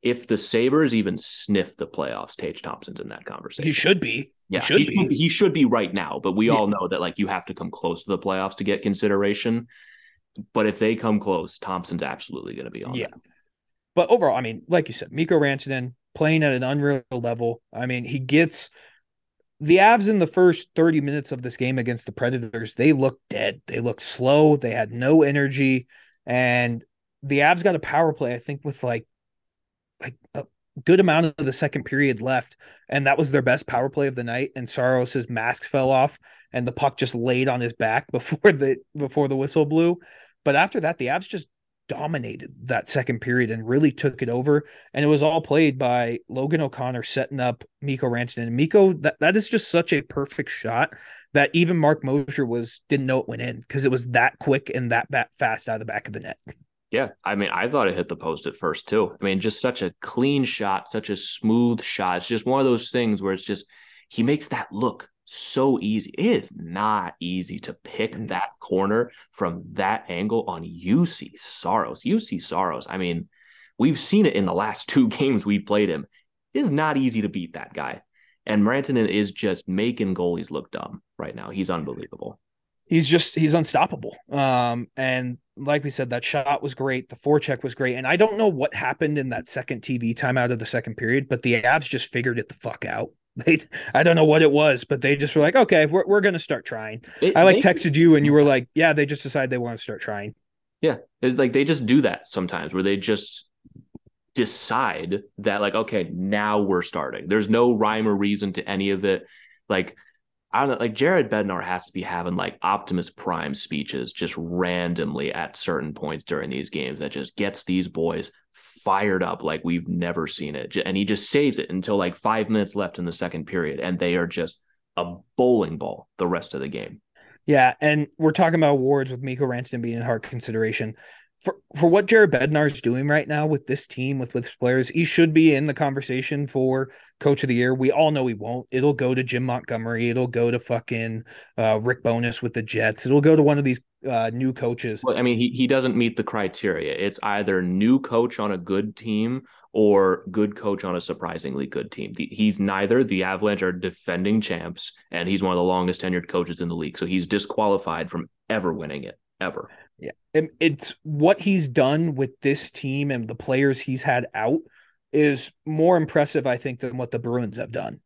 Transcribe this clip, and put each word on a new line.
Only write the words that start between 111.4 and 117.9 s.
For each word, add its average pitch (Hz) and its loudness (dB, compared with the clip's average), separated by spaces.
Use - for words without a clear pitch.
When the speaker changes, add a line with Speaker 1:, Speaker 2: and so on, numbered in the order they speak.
Speaker 1:
has 90 -6
to - -20
be 95 -8
having, 87 -6
like, 92 -6
Optimus 95 -2
Prime 82 -6
speeches 69 -6
just - -8
randomly 87 -4
at - -8
certain 76 -4
points 78 -10
during 73 -6
these 67 -8
games 69 -8
that 71 -8
just - -12
gets 98 -6
these 90 -2
boys 82 -4